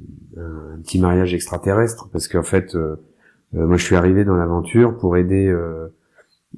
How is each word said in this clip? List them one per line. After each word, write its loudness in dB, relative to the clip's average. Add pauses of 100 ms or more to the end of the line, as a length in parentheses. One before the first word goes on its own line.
(380)
un -14
petit -2
mariage 2
extraterrestre -2
parce -6
qu'en 0
fait, -2
euh, -4 (600)
euh, 0
moi, 4
je -2
suis 2
arrivé 4
dans 2
l'aventure 2
pour 0
aider, 2
euh, -4 (680)